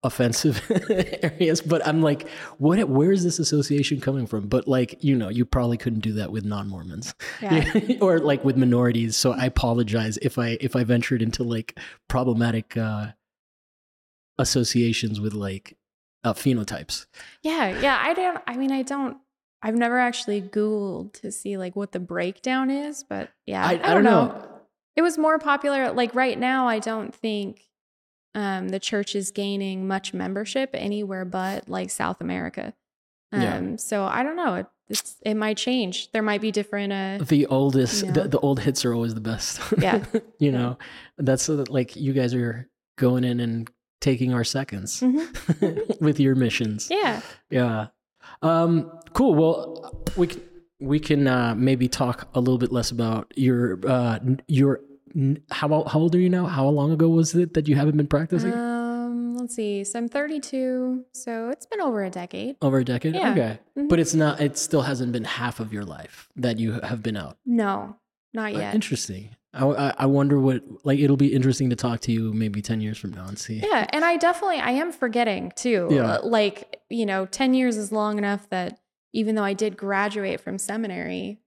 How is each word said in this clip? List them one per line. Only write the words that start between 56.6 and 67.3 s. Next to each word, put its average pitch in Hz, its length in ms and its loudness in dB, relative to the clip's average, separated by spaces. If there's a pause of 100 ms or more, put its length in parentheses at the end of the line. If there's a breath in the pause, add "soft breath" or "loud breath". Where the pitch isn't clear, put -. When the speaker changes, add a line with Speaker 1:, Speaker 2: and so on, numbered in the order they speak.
Speaker 1:
long 147 240 4
ago 165 180 4
was 165 260 4
it 170 180 2
that 151 140 2
you 147 80 4
haven't 147 220 4
been 147 100 4
practicing? 165 460 0
Speaker 2:
Um, 240 840 -4
let's 247 200 -8
see. 208 280 -2
So 233 160 -6
I'm 233 100 -2
thirty-two. 254 1040 -2
So 233 360 -6
it's - 180 -8
been 415 140 -4
over 226 220 0
a 185 60 -4
decade. 185 540 -8
Speaker 1:
Over 135 160 4
a 123 60 2
decade? 127 280 -2
Speaker 2:
Yeah. 262 180 2
Speaker 1:
Okay. 113 280 0 (180)
Speaker 2:
Mm-hmm. 285 100 -2
Speaker 1:
But 175 120 4
it's 160 160 0
not, 151 260 2
it 143 160 0
still - 240 0
hasn't 123 300 -2
been 117 140 -4
half 120 340 -6
of 107 120 -6
your 104 120 -6
life 78 520 -16
that 120 220 -2
you 113 140 0 (100)
have 110 220 -8
been 110 140 -4
out. 78 280 -12